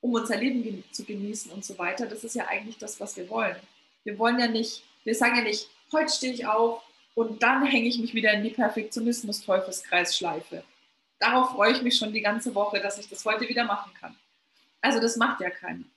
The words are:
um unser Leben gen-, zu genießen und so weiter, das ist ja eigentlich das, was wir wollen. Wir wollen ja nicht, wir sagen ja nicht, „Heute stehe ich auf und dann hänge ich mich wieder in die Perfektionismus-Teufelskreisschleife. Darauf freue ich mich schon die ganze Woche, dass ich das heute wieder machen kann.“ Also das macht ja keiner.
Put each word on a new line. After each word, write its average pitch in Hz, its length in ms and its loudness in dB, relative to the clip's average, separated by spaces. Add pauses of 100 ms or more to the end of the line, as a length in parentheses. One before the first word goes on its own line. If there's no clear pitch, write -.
um 247 140 0
unser 220 220 0
Leben 247 260 0
gen-, 196 280 -6
zu - 140 -12
genießen 202 480 -8
und 196 140 -12
so 190 100 -12
weiter, 180 300 -4
das 214 180 -12
ist 226 100 -10
ja 226 120 -2
eigentlich 214 320 -6
das, 208 200 -12
was 208 200 -10
wir 180 100 -10
wollen. 208 280 -2 (480)
Wir 202 140 -8
wollen 240 200 4
ja 240 100 4
nicht, 220 360 -2 (200)
wir 226 100 2
sagen 240 220 4
ja 233 60 4
nicht, 214 260 -2 (240)
„Heute 311 180 2
stehe 254 220 -2
ich 240 140 -6
auf 226 360 2 (320)
und 226 280 0
dann 269 240 6
hänge 240 220 4
ich 240 100 0
mich 226 160 -4
wieder 214 180 4
in 208 100 2
die 220 80 0
Perfektionismus-Teufelskreisschleife. 185 2250 -2 (540)
Darauf 247 320 4
freue 202 220 4
ich 254 100 0
mich 247 160 2
schon 214 160 -2
die 220 80 -2
ganze 226 320 0
Woche, 202 260 0
dass 196 160 -4
ich 208 140 -14
das - 160 -8
heute 214 200 0
wieder 240 180 0
machen 202 360 -4
kann.“ - 160 -16 (640)
Also 226 200 2
das 233 160 0
macht 226 260 0
ja 180 80 -2
keiner. 175 340 -12 (120)